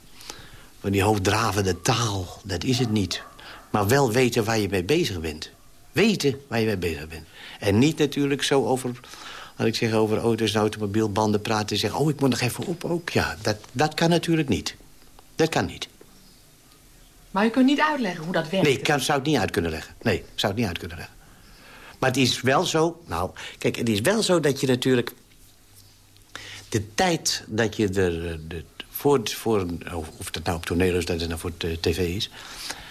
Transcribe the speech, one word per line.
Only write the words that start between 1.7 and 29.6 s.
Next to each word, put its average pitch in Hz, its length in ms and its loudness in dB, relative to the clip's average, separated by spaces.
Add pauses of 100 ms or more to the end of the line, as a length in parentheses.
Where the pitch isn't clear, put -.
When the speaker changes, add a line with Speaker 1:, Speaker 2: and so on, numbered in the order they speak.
Speaker 1:
taal. 110 640 -2
Dat 92 200 -6
is 123 140 0
het 120 120 0
niet. 104 320 -2 (480)
Maar 101 180 0
wel 131 240 4
weten 123 320 2
waar 113 140 0
je 98 100 0
mee 90 160 0
bezig 113 360 0
bent. 78 300 -8 (420)
Weten 160 560 2
waar 113 120 -2
je 110 60 2
mee 107 100 2
bezig 80 320 -4
bent. 78 180 -16 (320)
En 101 200 4
niet 156 200 4
natuurlijk 143 440 0
zo 139 240 2
over... 123 240 -2 (680)
laat 107 120 2
ik 113 60 0
zeggen, 110 240 0
over 107 200 4
auto's 110 360 2
en 110 60 2
automobielbanden 107 800 2
praten... 107 280 -2
en 107 100 -2
zeggen, 98 200 -2
"Oh, 151 120 2
ik - 100 -4
moet 135 100 4
nog 113 100 0
even - 260 -2
op 170 180 -6
ook." 170 260 -4
Ja, 80 320 0
dat, 107 140 -2 (160)
dat 151 220 0
kan 165 160 2
natuurlijk 165 380 2
niet. 87 280 -4 (580)
Dat 160 140 2
kan 143 180 0
niet. - 220 -10 (1400)
Speaker 2:
Maar 202 160 2
u - 40 4
kunt 254 160 4
niet 294 140 4
uitleggen 226 440 0
hoe 180 80 -6
dat 160 160 0
werkt? 185 180 2
Speaker 1:
Nee, 135 100 4
ik - 60 -6
kan, 147 180 2
zou 139 180 2
het 131 100 -2
niet 151 100 4
uit 95 120 2
kunnen 85 200 0
leggen. 78 320 -10
Nee, 101 140 2
ik - 80 -8 (100)
zou 104 180 -2
het 113 80 -4
niet 104 100 0
uit 85 80 -6
kunnen 85 180 -10
leggen. - 200 -14 (800)
Maar 131 120 2
het 135 80 -2
is 123 220 2
wel 139 240 2
zo... 160 420 0
Nou, 87 240 -4 (280)
kijk, 127 180 0
het 120 120 0
is 104 120 2
wel 196 220 2
zo 175 180 4
dat 143 200 0
je 139 60 2
natuurlijk... 127 460 2 (1600)
De - 260 -4
tijd 180 520 0
dat 107 300 0
je 107 120 2
er, 87 420 0
eh, 82 80 -8 (100)
de, 80 160 -10 (260)
voor, 143 340 2
voor 110 360 0